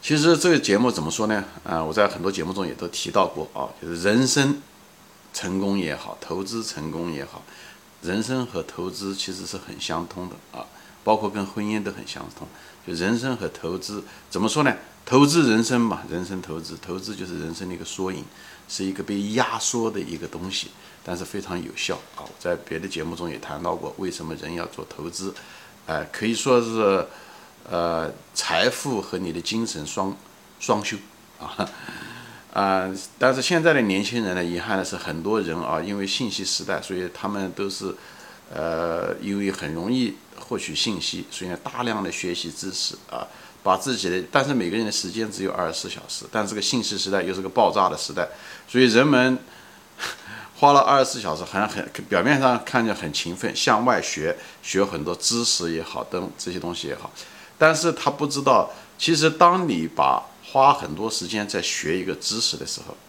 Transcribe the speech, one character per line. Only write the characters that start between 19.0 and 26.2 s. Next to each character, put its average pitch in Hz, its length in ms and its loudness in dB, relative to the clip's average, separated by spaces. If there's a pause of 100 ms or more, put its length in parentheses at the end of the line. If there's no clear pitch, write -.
被 101 280 -2
压 117 280 2
缩 113 320 0
的 - 80 -6
一 87 160 -6
个 78 100 -8
东 85 240 -8
西， - 200 -6 (340)
但 90 140 -8
是 90 80 -8
非 101 160 -8
常 90 200 -6
有 - 140 -10
效 - 200 -4 (200)
啊。 78 80 -12
我 73 60 -14 (100)
在 87 160 -2
别 82 240 -8
的 92 80 -8
节 82 160 -6
目 82 100 -6
中 85 160 -6
也 71 100 -8
谈 76 220 -10
到 87 140 -2
过， 82 220 -8
为 92 120 -4
什 80 160 -10
么 80 100 -8
人 80 200 -10
要 85 120 -6
做 - 220 -12
投 78 200 -10
资， 95 240 -8 (520)
呃， 78 200 -4
可 - 200 -6